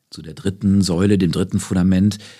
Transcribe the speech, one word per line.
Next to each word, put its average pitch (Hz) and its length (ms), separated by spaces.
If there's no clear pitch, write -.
zu - 140
der 80 100
dritten 98 480
Säule, 95 380
dem 90 140
dritten 95 280
Fundament 95 580